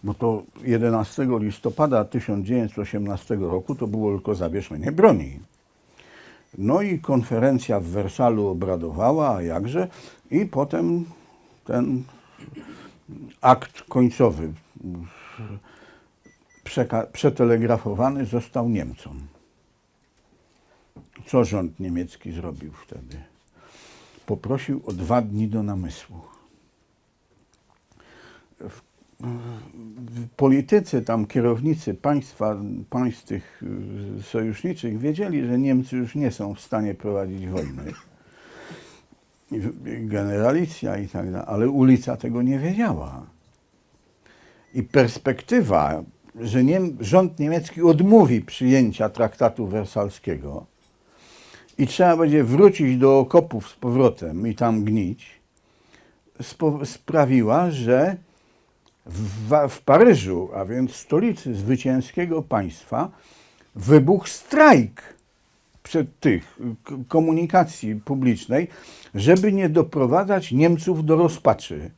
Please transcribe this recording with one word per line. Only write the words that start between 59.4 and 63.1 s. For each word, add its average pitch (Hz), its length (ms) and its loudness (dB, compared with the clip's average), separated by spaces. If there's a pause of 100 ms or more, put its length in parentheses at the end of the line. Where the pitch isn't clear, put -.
w, 143 220 2
w - 120 -14
Paryżu, 117 760 6
a 98 100 -6
więc 123 300 -4
stolicy 156 600 -2
zwycięskiego 131 840 -2
państwa, 107 720 -6 (640)